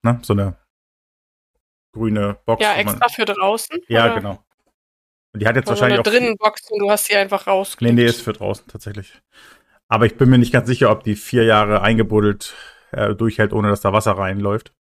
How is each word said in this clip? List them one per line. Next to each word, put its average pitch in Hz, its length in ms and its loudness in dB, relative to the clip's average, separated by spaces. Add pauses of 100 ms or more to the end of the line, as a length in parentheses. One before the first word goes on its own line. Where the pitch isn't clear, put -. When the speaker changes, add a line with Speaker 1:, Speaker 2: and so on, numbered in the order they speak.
Speaker 1:
Ne? 120 180 0
So - 120 -4
eine 98 240 -2 (1400)
grüne 107 500 -2
Box, 113 160 0
Speaker 2:
Ja, 214 100 2
Speaker 1:
wo 202 120 -2
man 208 120 -4
Speaker 2:
extra 240 120 0
für 233 180 -4
draußen, 208 640 -4
Speaker 1:
Ja, 117 180 2
Speaker 2:
oder? 226 100 0
Speaker 1:
genau. 101 280 -8 (920)
Und 107 80 -10
die 107 60 0
hat 117 80 0
jetzt 131 120 0
Speaker 2:
Oder - 100 -2
so - 60 -2
Speaker 1:
wahrscheinlich 123 160 2
Speaker 2:
eine - 20 0
Speaker 1:
auch 208 100 0
Speaker 2:
Drinnenbox 220 600 -2
und 208 80 0
du 202 120 2
hast 208 140 0
sie - 100 -2
einfach 196 300 0
Speaker 1:
Nee, 196 60 -2
nee, - 20 -
Speaker 2:
rausgelegt. 120 560 2
Speaker 1:
ist 117 120 -4
für 110 120 -6
draußen 101 340 -8
tatsächlich. - 540 -16 (680)
Aber 113 180 2
ich - 120 0
bin 127 120 4
mir 131 80 6
nicht 120 140 4
ganz 113 160 0
sicher, 120 240 2
ob 107 120 -2
die 107 120 -4
vier 117 300 0
Jahre 104 360 4
eingebuddelt, 104 720 0 (380)
äh, 104 240 -2
durchhält, 107 380 -2
ohne 104 160 0
dass 101 120 0
da 98 120 0
Wasser 107 240 2
reinläuft. 98 640 -4